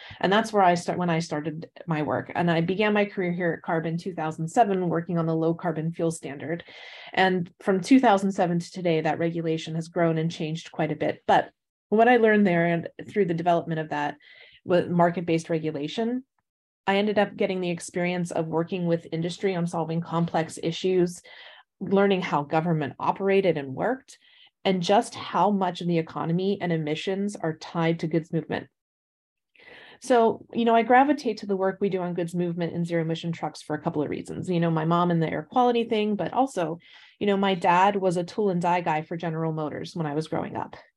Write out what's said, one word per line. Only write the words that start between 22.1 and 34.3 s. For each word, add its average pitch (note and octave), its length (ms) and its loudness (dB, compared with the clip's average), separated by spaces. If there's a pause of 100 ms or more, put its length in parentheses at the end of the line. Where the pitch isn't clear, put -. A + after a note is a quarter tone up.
how D#3+ 220 -2
government D#3 560 -2
operated F#3+ 580 2
and C3+ 180 -6
worked, G#3 440 -4 (480)
and F#3 160 2
just G3+ 320 2
how F#3+ 360 0
much F#3 300 -2
of F3 60 -4
the F3 100 2
economy E3 640 0
and F3 100 -2
emissions F3+ 640 -2
are D#3+ 220 -4
tied E3 440 -2
to E3 80 -4
goods D#3+ 220 -2
movement. - 360 -4 (1400)
So, A#3 500 4
you A#3 140 0
know, A#3 80 4
I A3+ 80 6
gravitate B3+ 560 4
to G3+ 80 -12
the G3 100 0
work F#3 240 0
we G3+ 80 2
do F#3 140 -2
on F3 100 -4
goods E3+ 220 -4
movement F3 400 -2
and E3+ 120 -2
zero E3+ 160 0
emission E3 300 -4
trucks D#3 300 -8
for D3+ 120 -6
a D3 60 -4
couple D#3 220 -2
of - 80 -4
reasons. D#3+ 400 -8